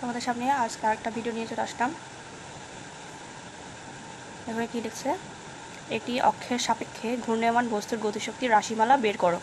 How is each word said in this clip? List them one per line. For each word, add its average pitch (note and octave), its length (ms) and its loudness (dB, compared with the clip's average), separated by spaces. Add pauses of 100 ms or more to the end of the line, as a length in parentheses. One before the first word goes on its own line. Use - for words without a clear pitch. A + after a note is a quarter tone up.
(140)
আপনাদের A#3+ 160 -2
সামনে A#3+ 160 0 (180)
আজকে - 240 -4
আরেকটা A3 280 2
ভিডিও A#3 200 -2
নিয়ে A3+ 140 -4
চলে A3 160 -2
আসলাম। B3 240 0 (2500)
এখানে A3+ 240 0
কি A#3+ 120 0
লিখছে? A3 260 -2 (880)
একটি A#3 160 -2 (180)
অক্ষের - 360 0
সাপেক্ষে A3+ 420 -2 (160)
ঘূর্ণায়মান A#3 500 4
বস্তুর G#3 300 0
গতিশক্তির A3 520 0
রাশিমালা A3 380 6 (100)
বের G3+ 200 4
করো। F3 180 6